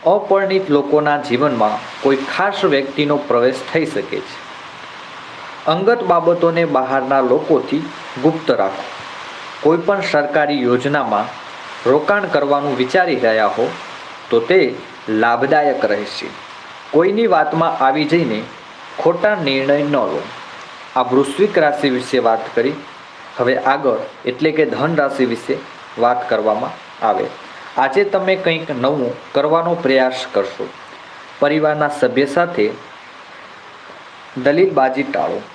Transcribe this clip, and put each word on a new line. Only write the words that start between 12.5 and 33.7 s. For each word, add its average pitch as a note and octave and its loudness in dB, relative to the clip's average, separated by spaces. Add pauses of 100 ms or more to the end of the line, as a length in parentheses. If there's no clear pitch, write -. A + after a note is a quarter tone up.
વિચારી D3 2
રહ્યા A2 2
હો, A2+ 0 (600)
તો A#2 4
તે C#3+ 2 (340)
લાભદાયક A#2+ 2
રહેશે. G#2 -2 (640)
કોઈની G3+ 2
વાતમાં D#3 2
આવી D3 2
જઈને C3+ 0 (560)
ખોટા F3 2
નિર્ણય C#3+ 0
ન D3 -2
લો. A#2 -2 (720)
આ B2+ 2
વૃશ્ચિક C#3 2
રાશિ D3 2
વિશે B2+ -2
વાત A2+ 0
કરી. B2+ 0 (640)
હવે B2 0
આગળ, C3+ 0 (260)
એટલે D3 -2
કે D#3 2
ધન D3 -2
રાશિ C#3 2
વિશે A#2 -4 (400)
વાત B2 2
કરવામાં A2 -2
આવે. - 0 (500)
આજે F3 2
તમે F#3+ 2
કંઈક E3 -2
નવું C3 -2
કરવાનો E3 2
પ્રયાસ C3 2
કરશો. G2+ -2 (720)
પરિવારના D3+ 2
સભ્ય C3 2
સાથે E3+ 0 (1700)